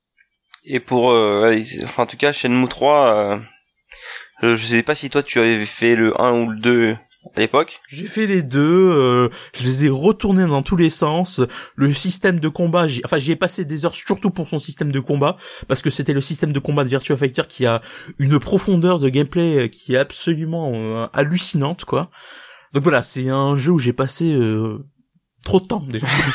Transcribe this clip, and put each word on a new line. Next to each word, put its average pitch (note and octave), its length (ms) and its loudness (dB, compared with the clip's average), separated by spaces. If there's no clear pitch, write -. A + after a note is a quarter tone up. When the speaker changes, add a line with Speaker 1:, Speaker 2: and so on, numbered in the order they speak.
Speaker 1:
Et C3+ 140 -2
pour, B2 320 2
euh, G#2+ 320 4
ouais, A2 220 4
enfin, - 180 -2
en A#2 40 0
tout B2 120 -14
cas, D3 140 2
Shenmue B2+ 360 2
trois, C3+ 480 4
euh, G#2 220 0
je, A#2 140 4
je A2+ 100 -4
sais A#2 160 2
pas D3+ 120 0
si C#3+ 160 -10
toi C#3+ 120 0
tu - 180 -2
avais A2+ 240 2
fait A#2 320 2
le A2+ 240 2
un A#2+ 180 2
ou A#2 120 0
le A2 100 -8
deux A#2 360 2
à G#2+ 60 -2
l'époque. C3 480 0
Speaker 2:
J'ai D3 180 -14
fait G#3+ 200 -2
les F#3+ 160 0
deux, C3+ 180 -2
euh, B2 400 4
je - 80 -10
les C3 240 0
ai - 20 6
retournés F#3 580 2
dans C#3+ 160 0
tous F#3 140 -2
les E3+ 140 4
sens. D#3+ 500 -2
Le C#3 180 2
système F3+ 460 -2
de D#3 80 0
combat, E3+ 400 0
j'y, B2+ 180 -4
enfin, E3+ 100 -2
j'y D3 160 0
ai D#3 40 -2
passé F3+ 280 -4
des D3+ 220 -6
heures E3 80 -4
surtout - 360 -4
pour E3+ 180 -6
son D#3+ 100 -4
système D3 340 -6
de C#3+ 80 -2
combat, C#3+ 380 -2
parce C3+ 140 -2
que - 80 -2
c'était C#3+ 260 -2
le C#3 60 0
système D3+ 320 -4
de C#3+ 60 -2
combat C#3+ 260 0
de B2+ 60 -4
Virtua C3+ 260 0
Fighter C3+ 320 -2
qui - 160 -4
a A2+ 160 2
une C#3 200 4
profondeur F3+ 600 2
de C#3 100 2
gameplay, D3 560 0
euh, A2+ 40 -2
qui - 260 -6
est B2+ 40 4
absolument, D#3+ 760 -4
euh, A2+ 400 -4
hallucinante, D3+ 720 -2
quoi. C#3+ 240 -4
Donc C#3 80 0
voilà, F#3+ 200 4
c'est C3 280 -6
un C#3 260 0
jeu C#3 160 2
où E3+ 60 4
j'ai A#2+ 160 0
passé, D3 380 -2
euh, A2 520 0
trop F#3+ 160 2
de F#3 80 -6
temps G#3+ 220 -6
déjà. A2+ 180 -6